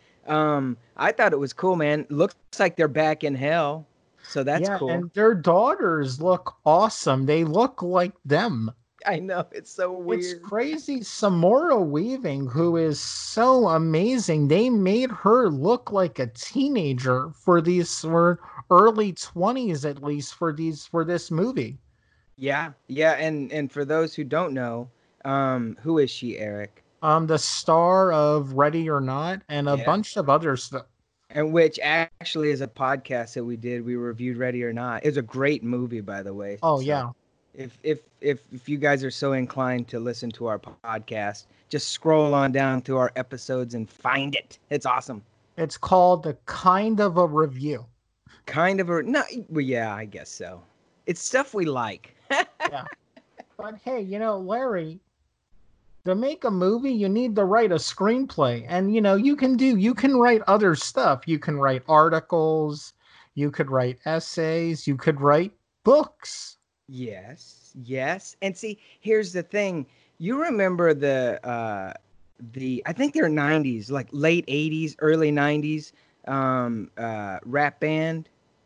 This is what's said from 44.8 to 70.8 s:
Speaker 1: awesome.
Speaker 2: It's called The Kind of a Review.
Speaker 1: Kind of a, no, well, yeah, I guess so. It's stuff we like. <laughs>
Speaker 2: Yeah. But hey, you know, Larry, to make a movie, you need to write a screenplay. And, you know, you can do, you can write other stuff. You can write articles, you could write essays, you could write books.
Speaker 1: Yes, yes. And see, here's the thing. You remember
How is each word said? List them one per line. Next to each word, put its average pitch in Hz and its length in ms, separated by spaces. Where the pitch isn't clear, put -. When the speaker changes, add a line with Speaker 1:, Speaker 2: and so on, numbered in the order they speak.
Speaker 1:
awesome. 123 360
Speaker 2:
It's 160 220
called 180 460
The 151 100
Kind 202 540
of 185 160
a 175 100
Review. 147 600
Speaker 1:
Kind 185 340
of 175 100
a, 165 120
no, 269 200
well, 156 140
yeah, 117 320
I 107 100
guess 92 260
so. 87 320
It's 175 160
stuff - 320
we 196 100
like. 120 500
<laughs> - 160
Speaker 2:
Yeah. 131 140
But 214 280
hey, 247 180
you 196 180
know, 220 180
Larry, 190 600
to 185 100
make 269 300
a 233 60
movie, 214 420
you 208 160
need 226 280
to 202 80
write 208 280
a 165 40
screenplay. 170 920
And, 190 260
you 226 60
know, 196 160
you 277 180
can 262 220
do, 254 200
you 208 180
can 269 220
write 240 300
other 196 280
stuff. 160 520
You 160 120
can 151 200
write 135 300
articles, 156 1040
you 143 160
could 143 200
write 127 340
essays, 165 800
you 143 100
could 143 240
write 151 320
books. - 720
Speaker 1:
Yes, 120 840
yes. 131 580
And 196 140
see, 214 220
here's 214 320
the 180 100
thing. 185 440
You 226 240
remember 185 520